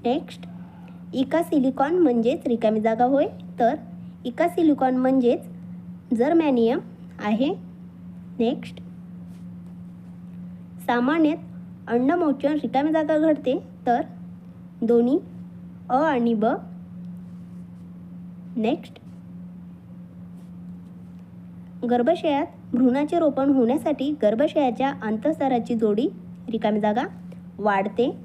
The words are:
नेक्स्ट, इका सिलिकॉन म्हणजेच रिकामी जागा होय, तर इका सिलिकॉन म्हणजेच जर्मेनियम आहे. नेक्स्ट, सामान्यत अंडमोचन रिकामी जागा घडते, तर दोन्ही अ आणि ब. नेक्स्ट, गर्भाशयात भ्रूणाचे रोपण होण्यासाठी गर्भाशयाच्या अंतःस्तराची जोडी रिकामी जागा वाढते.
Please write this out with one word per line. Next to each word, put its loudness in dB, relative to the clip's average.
नेक्स्ट, -2
इका 2
सिलिकॉन 2
म्हणजेच 4
रिकामी 2
जागा 4
होय, 4
तर 4
इका 0
सिलिकॉन 4
म्हणजेच 0
जर्मेनियम 4
आहे. 2
नेक्स्ट, -2
सामान्यत 2
अंडमोचन 2
रिकामी 0
जागा 2
घडते, 2
तर 4
दोन्ही 4
अ 4
आणि 4
ब. 2
नेक्स्ट, 0
गर्भाशयात 4
भ्रूणाचे 4
रोपण 4
होण्यासाठी 4
गर्भाशयाच्या 4
अंतःस्तराची 0
जोडी 2
रिकामी 2
जागा 2
वाढते. 2